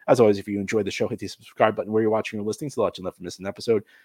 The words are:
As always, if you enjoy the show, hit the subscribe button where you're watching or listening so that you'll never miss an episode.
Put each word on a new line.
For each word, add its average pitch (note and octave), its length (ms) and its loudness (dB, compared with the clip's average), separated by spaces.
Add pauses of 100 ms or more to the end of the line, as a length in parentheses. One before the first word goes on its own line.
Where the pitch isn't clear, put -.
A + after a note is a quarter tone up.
As B2 140 4
always, G#2+ 180 6
if G2+ 100 -10
you G2+ 100 -4
enjoy G#2 240 0
the G2 80 -4
show, G#2+ 160 -2
hit G#2+ 120 -8
the G2 100 -10
subscribe - 480 -2
button G2+ 160 -6
where A2 80 4
you're A2 100 2
watching G#2+ 300 -2
or - 20 -6
listening G#2+ 280 -6
so A2+ 120 -2
that F#2 140 0
you'll F#2 80 -12
never F2+ 160 -8
miss F2 180 -12
an F#2 80 -12
episode. G#2 360 -2 (220)